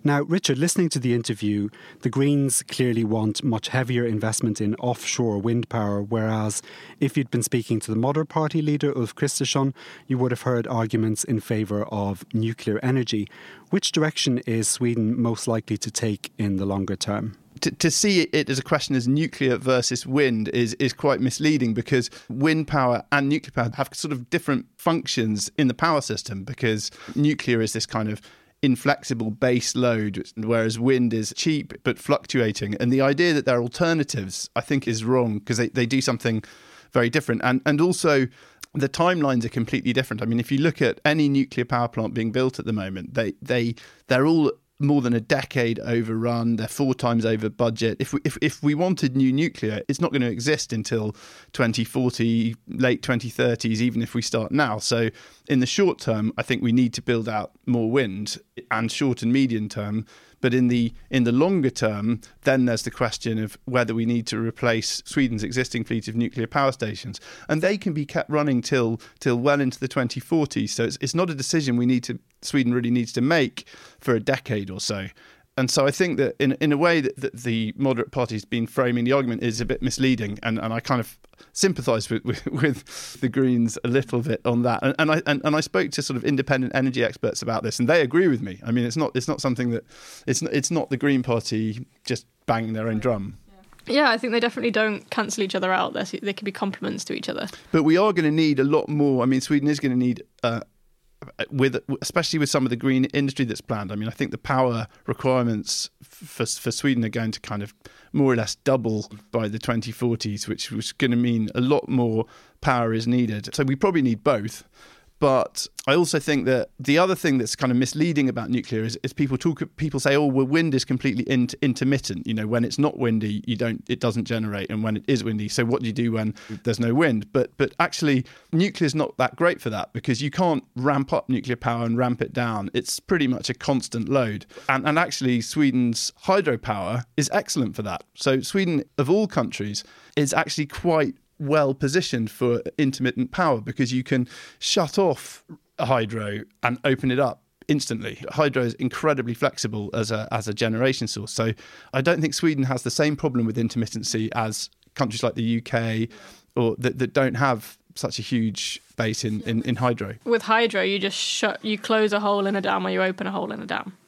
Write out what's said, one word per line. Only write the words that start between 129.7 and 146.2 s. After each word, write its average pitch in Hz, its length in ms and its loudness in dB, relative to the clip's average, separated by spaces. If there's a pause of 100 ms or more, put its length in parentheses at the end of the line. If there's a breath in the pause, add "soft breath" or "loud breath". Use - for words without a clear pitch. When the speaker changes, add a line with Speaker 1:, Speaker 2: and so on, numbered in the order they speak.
Speaker 2:
that, 107 220 -6
because 120 300 -2
you 143 80 -2
can't 170 320 0 (140)
ramp 139 360 0
up - 160 -2
nuclear 123 280 0
power 117 280 -2
and 117 140 0
ramp 123 240 0
it - 100 -6
down. 113 400 -4
It's - 280 -4
pretty 160 260 2
much 123 240 -2
a 123 40 -4
constant 117 540 -2
load. 113 380 0 (220 loud breath)
And, 135 180 2
and 151 140 2
actually, 127 400 0
Sweden's 127 720 0 (140)
hydropower 120 760 0 (140)
is 143 160 0
excellent 131 420 0
for - 80 -6
that. 92 220 -6 (100)
So 131 260 2
Sweden, 175 440 0 (140)
of 139 120 0
all 208 160 4
countries, 104 560 -4 (320 loud breath)
is 143 180 2
actually 151 340 0
quite 160 500 0 (240)
well 143 320 2
positioned 135 600 0
for 120 280 0 (180)
intermittent 127 520 0
power, 147 300 0
because 123 320 -2
you 127 100 0
can 123 240 0 (320 loud breath)
shut - 400 0
off - 460 0 (340)
hydro 110 600 -2 (240)